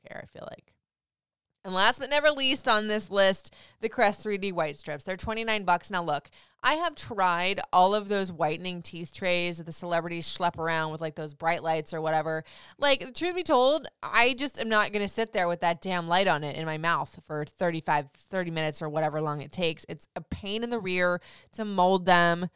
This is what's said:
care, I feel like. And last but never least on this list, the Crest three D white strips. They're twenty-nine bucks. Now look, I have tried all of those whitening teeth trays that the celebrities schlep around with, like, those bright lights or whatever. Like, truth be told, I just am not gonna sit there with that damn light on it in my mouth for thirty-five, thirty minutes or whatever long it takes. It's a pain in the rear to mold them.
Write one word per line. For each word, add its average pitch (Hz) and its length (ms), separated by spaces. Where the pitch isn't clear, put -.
care, - 160
I - 40
feel - 220
like. - 240
And 185 80
last 202 260
but 269 100
never 294 220
least 269 380
on 214 180
this 214 220
list, 196 440
the 220 80
Crest 208 340
three 208 140
D 196 140
white 156 260
strips. 151 260
They're 190 140
twenty-nine 220 480
bucks. 175 260
Now 180 120
look, 147 260
I 262 120
have 330 200
tried 185 640
all 185 240
of 208 120
those 196 240
whitening 170 500
teeth 165 320
trays 175 440
that 165 80
the 165 80
celebrities 170 540
schlep 175 300
around 160 340
with, 156 80
like, 160 160
those 156 180
bright 165 300
lights 160 300
or 160 80
whatever. 160 420
Like, 269 360
truth 349 220
be 359 80
told, 269 440
I 233 300
just 269 260
am 226 80
not 214 260
gonna 202 160
sit 220 240
there 180 160
with 175 120
that 170 200
damn 180 260
light 185 220
on 151 160
it 143 100
in 160 100
my 156 120
mouth 156 480
for 151 180
thirty-five, 156 720
thirty 180 380
minutes 156 300
or 160 60
whatever 151 340
long 151 200
it 147 100
takes. 165 380
It's - 260
a 175 60
pain 208 420
in 240 60
the 240 100
rear 180 400
to 220 120
mold 185 400
them. 175 500